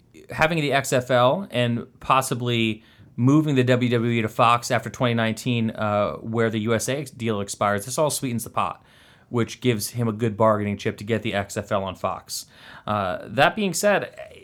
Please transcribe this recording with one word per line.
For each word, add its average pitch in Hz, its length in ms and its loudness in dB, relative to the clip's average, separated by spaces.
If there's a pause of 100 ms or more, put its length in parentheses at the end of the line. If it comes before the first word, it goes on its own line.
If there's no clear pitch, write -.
(160)
i-, - 140 -20
having 160 320 2
the 143 100 0
X 135 220 0
F 123 180 0
L 131 400 4
and 120 360 -2 (120)
possibly 120 840 0 (340)
moving 143 380 4
the 131 80 4
W 123 260 2
W 120 220 2
E 117 100 2
to 107 80 0
Fox 120 420 2
after 117 180 0
twenty 120 260 -2
nineteen, 113 560 0
uh, 104 460 0
where 113 320 0
the 110 100 -2
U 113 160 0
S 107 120 -2
A 139 180 -4
deal 113 360 -4
expires, 101 440 0
this 127 120 -6
all 151 140 2
sweetens 120 340 -4
the - 40 -14
pot, - 360 -4 (460)
which 117 300 -2
gives 113 300 0
him 117 160 -2
a 110 40 0
good 107 260 -2
bargaining 104 400 2
chip 104 200 -4
to - 60 -12
get 107 200 -2
the 107 100 -4
X 98 240 -4
F 104 140 -6
L 98 120 0
on 92 120 -6
Fox. - 500 -6 (400)
Uh, 101 380 -2
that 147 320 2
being 196 180 -2
said 190 400 0 (300)